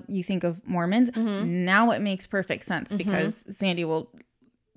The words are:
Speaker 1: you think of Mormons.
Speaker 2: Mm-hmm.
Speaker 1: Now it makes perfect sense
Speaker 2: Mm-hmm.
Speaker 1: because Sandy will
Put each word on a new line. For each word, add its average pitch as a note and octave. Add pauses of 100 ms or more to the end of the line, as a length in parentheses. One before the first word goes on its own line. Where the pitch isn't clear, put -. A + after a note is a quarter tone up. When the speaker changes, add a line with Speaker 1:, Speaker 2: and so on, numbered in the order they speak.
Speaker 1:
you F#3+
think F3+
of F3
Mormons. F3+
Speaker 2:
Mm-hmm. G3
Speaker 1:
Now G#3
it -
makes G3
perfect -
sense -
Speaker 2:
Mm-hmm. G3+
Speaker 1:
because F#3+
Sandy F3+
will D#3+ (640)